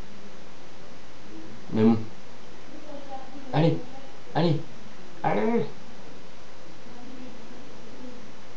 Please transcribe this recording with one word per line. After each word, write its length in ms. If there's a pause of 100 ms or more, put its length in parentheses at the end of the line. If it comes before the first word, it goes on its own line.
(1700)
Mais 80
bon. 160 (1500)
Allez. 240 (580)
Allez. 240 (640)
Allez. 440 (3000)